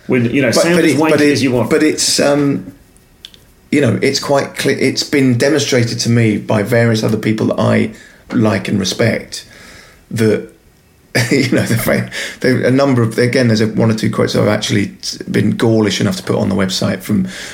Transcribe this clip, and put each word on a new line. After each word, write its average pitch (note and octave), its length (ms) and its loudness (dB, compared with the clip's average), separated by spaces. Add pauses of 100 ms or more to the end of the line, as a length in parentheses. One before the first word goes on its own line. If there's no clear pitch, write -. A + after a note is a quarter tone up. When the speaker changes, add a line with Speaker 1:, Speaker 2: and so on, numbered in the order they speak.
Speaker 1:
When, A#2+ 260 0
you C#3 80 2
know, C3 80 2
Speaker 2:
But, D3+ 120 2
Speaker 1:
sound F3 140 2
Speaker 2:
but E3 100 4
Speaker 1:
as D#3 80 4
Speaker 2:
it, C3 40 0
Speaker 1:
wanky D#3 140 2
Speaker 2:
but D3+ 100 2
Speaker 1:
as D3 120 4
Speaker 2:
it's, A#2+ 80 0
Speaker 1:
you C3 100 0
want. A#2+ 180 0
Speaker 2:
but D#3 140 2
it's, - 360 0
um, C#3+ 520 0 (1000)
you C#3+ 100 2
know, A#2+ 200 2
it's C3+ 200 0
quite C#3 340 -2
clear. - 220 -2
It's - 260 0
been C3 340 2
demonstrated C3 600 0
to A#2+ 100 -2
me A2+ 280 2
by G#2 260 -2
various A#2 400 2
other A2 140 0
people A2 300 -2
that - 120 -2
I A2 320 0 (420)
like G#2+ 360 0
and G2+ 100 0
respect - 640 -4 (680)
that, G#2+ 380 0 (640)
<laughs> B2 180 -2
you B2+ 200 2
know, G#2 120 2
the, - 140 -2
fa-, F2+ 320 -2 (300)
the, B2+ 260 0
a B2 60 2
number C3+ 300 2
of, A2+ 160 0
again, B2 300 2
there's A2 120 2
a, A2+ 80 2
one A2+ 240 0
or A2 40 -2
two A#2 140 -2
quotes A#2 260 -2
I've A2+ 120 2
actually G#2 400 0 (140)
t-, - 160 -10 (120)
been A2 280 0
gaulish A2 420 2
enough G2 160 0
to - 80 -10
put G2+ 140 -2
on G#2 100 -2
the G2 80 0
website F#2+ 480 -2
from F#2+ 240 -2 (260)